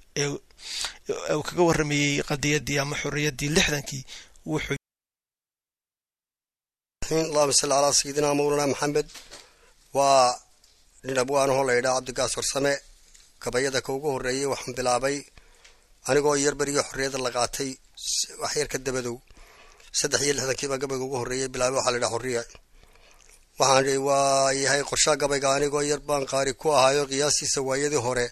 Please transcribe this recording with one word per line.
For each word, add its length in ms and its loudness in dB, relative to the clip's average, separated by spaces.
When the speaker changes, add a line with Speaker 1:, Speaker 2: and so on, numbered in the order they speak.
Speaker 1:
ee, 140 -2
ee 280 -4
uu 80 -2
kaga 200 0
warramayay 600 2
qadiyaddii 580 -2
ama 160 -4
xurriyaddii 520 -4
lixdankii, 540 0
wuxuu 300 -4
Speaker 2:
اللهم 500 2
صل 200 2
على 200 4
سيدنا 400 2
مولانا 340 2
محمد. 400 0
Waa 400 6
nin 140 -4
abwaan 320 2
ahoo 160 2
la 80 2
yidhaha 220 2
Cabdi 160 -6
Gaas 220 -2
Warsame. 400 0
Gabayada 440 -2
ka 100 -8
ugu 180 -4
horreeyay 360 -2
waxaan 280 -4
bilaabay 420 0
anigoo 300 4
yar, 200 0
berigii 280 -2
xorriyadda 360 -4
la 120 -2
qaatay, 400 -2
wax 160 -6
yar 140 -2
ka 100 -4
dabadow. 380 -4
Saddex 300 0
iyo 120 2
lixdankii 340 -4
baa 100 -2
gabayga 260 -4
ugu 140 -4
horreeyay 300 -4
bilaabay, 300 0
waxaa 140 2
la 60 0
yidhaha 160 0
Xurriya. 280 -4
Waxaan 260 6
idhi, 140 0
"Waa 540 2
yahay 300 2
qorshaha 340 2
gabayga, 340 0
anigoo 320 2
yar 180 -2
baan 260 -2
qaari 280 0
ku 140 -6
ahaayo, 380 6
qiyaastiisa 560 0
waayadii 400 0
hore 300 0